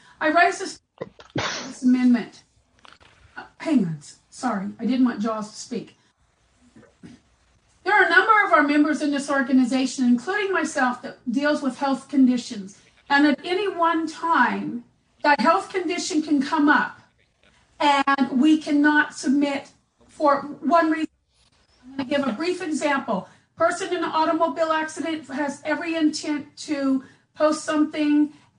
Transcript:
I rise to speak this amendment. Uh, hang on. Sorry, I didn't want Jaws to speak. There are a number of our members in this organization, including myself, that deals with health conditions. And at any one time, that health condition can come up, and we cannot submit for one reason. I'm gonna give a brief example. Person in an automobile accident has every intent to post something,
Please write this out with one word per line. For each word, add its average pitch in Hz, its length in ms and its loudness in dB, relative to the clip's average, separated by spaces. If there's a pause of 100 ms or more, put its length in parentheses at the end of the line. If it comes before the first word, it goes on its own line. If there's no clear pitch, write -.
(180)
I 311 120 0
rise 359 300 2
to 381 60 -10
speak - 420 -16 (260)
this - 480 -8
amendment. 247 600 2 (920)
Uh, - 80 -16 (140)
hang 262 260 0
on. 160 140 -6 (320)
Sorry, 208 380 -6 (120)
I 233 60 -4
didn't 254 180 2
want 233 160 0
Jaws 214 300 -4
to - 60 -20
speak. - 420 -12 (1900)
There 370 80 -2
are 381 140 4
a - 40 0
number 381 220 4 (140)
of 359 80 -2
our 294 80 6
members 302 400 2
in 294 80 0
this 277 200 -4
organization, 262 760 0
including 381 480 0
myself, 285 480 -2
that - 160 -14 (120)
deals 285 300 0
with 262 180 -6
health 269 300 -4
conditions. 240 720 0 (320)
And 285 160 4
at 285 180 2
any 381 240 -4
one 330 380 0
time, 233 800 -2 (380)
that 294 200 2
health 339 280 2
condition 339 520 -4
can 294 180 0
come 294 300 2
up, - 280 0 (800)
and 277 600 2
we 311 180 6
cannot 302 540 2
submit 285 600 -2 (360)
for 277 320 2 (200)
one 320 300 2
reason. 311 180 -2 (760)
I'm 262 140 -20
gonna 269 100 -6
give 277 180 0
a 240 60 -2
brief 349 300 -4
example. 285 640 -2 (280)
Person 339 340 -2
in 349 80 -2
an 330 120 -4
automobile 320 640 0
accident 311 560 -6
has 277 360 -6
every 320 300 -4
intent 302 640 -2
to 269 460 -2 (300)
post 302 300 0
something, 302 680 0 (260)